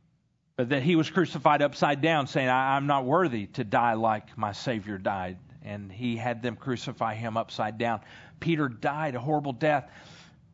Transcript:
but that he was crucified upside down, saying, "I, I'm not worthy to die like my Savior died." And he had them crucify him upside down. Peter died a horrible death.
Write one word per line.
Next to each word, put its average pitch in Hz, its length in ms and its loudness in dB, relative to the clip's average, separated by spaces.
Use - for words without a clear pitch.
but 123 120 -2
that 135 140 0
he 165 140 4
was 156 120 2
crucified 147 520 4
upside 147 400 2
down, 156 260 2
saying, 135 220 0
"I, 135 260 4
I'm 139 120 0
not 139 180 2
worthy 127 420 2
to - 160 -6
die 113 300 2
like 110 440 0
my 107 140 -2
Savior 104 460 -6
died." 92 400 -4
And 104 280 -10
he 117 260 -4
had 113 240 -4
them 117 160 -4
crucify 117 580 -4
him 113 220 -4
upside 110 400 -4
down. 117 240 -2
Peter 151 280 0
died 143 480 -4
a 120 40 -4
horrible 143 340 -2
death. 147 360 0